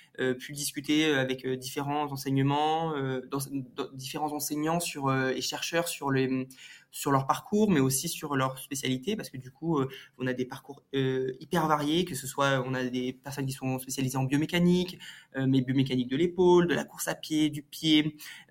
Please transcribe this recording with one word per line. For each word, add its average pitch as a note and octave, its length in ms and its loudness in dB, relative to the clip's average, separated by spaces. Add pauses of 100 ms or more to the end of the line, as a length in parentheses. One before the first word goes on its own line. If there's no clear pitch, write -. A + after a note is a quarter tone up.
(200)
euh, C3 140 2
pu B2+ 200 -8
discuter D3 520 0
avec, C3 400 0
euh, C3 100 -2
différents C#3+ 560 -4
enseignements, C#3+ 840 2
euh, C3+ 340 -2
dans, C#3 100 -4 (360)
dans, C3 180 -4
différents D3 400 -6
enseignants D3+ 460 -2
sur, D3 280 -4
euh, C3+ 220 2
et - 120 -2
chercheurs E3+ 460 -2
sur C#3 220 -4
les, C3 380 0 (420)
sur - 220 -2
leur C3+ 160 2
parcours, G#3 420 2
mais D#3 120 6
aussi C3 260 2
sur C#3+ 300 -4
leur C3 200 0
spécialité, C3+ 600 -4
parce - 120 -10
que - 80 -14
du C3 140 -14
coup, D#3+ 280 0
euh, C3 100 0 (280)
on B2+ 80 -4
a B2+ 80 -2
des B2 120 -4
parcours, - 360 -14 (140)
euh, C3 460 0
hyper D#3+ 260 0
variés, D#3 380 2
que D#3 100 -8
ce C3 100 -8
soit, C3+ 400 2
on C3 80 -2
a B2+ 120 0
des B2+ 260 -2
personnes C3+ 340 -8
qui C3+ 60 -2
sont C3 260 -2
spécialisées C3 400 -4
en C3 60 0
biomécanique, F3 720 2 (380)
euh, C3+ 100 0
mais C3 160 4
biomécanique B2+ 480 0
de C3 60 -2
l'épaule, F3 520 6
de C#3 60 2
la D3 120 -2
course - 240 -8
à D#3+ 40 -2
pied, D3+ 360 0
du C#3+ 120 -6
pied, D3+ 540 2 (360)